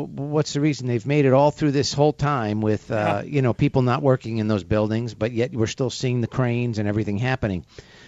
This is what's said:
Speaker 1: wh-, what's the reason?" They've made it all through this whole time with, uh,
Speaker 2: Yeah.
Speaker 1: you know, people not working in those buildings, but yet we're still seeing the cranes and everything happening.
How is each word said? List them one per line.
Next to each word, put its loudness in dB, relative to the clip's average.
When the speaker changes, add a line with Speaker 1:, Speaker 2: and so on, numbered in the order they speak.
Speaker 1:
wh-, -14
what's -2
the -2
reason?" 0
They've -2
made 2
it 6
all 6
through 0
this 0
whole 2
time -2
with, 0
uh, -4
Speaker 2:
Yeah. 0
Speaker 1:
you 0
know, 4
people 2
not 2
working 0
in 0
those 0
buildings, 0
but -4
yet -2
we're 0
still -4
seeing -2
the -2
cranes -2
and 0
everything -2
happening. -2